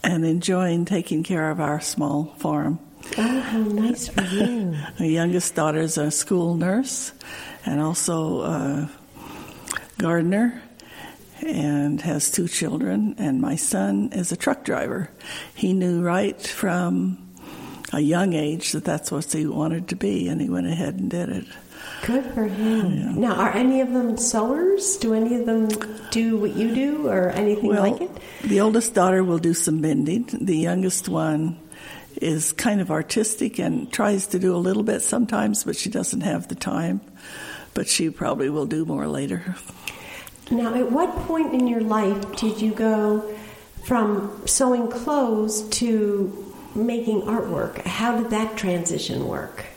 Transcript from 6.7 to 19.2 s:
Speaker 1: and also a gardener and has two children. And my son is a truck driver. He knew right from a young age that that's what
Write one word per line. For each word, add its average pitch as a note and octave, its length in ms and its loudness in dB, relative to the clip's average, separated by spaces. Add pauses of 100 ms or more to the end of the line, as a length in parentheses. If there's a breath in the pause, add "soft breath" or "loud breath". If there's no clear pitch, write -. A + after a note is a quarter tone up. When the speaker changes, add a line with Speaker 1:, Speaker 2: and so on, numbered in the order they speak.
Speaker 1:
and C#3+ 160 0
also D#3+ 600 0
a C#3+ 480 -2 (1080 loud breath)
gardener F#3 640 2 (840 loud breath)
and D3 560 0
has D#3+ 280 0
two F3 180 0
children. F#3+ 680 0
And C3+ 240 0
my C#3 140 0
son G3 580 0
is F3+ 180 -2
a E3+ 60 -2
truck - 260 0
driver. - 460 -2 (460 loud breath)
He F#3 180 2
knew F3+ 300 2
right F#3 360 0
from F3+ 800 0 (760 loud breath)
a D3 60 0
young F3 340 4
age D#3 400 -2
that - 120 -4
that's D#3+ 260 -2
what - 220 -4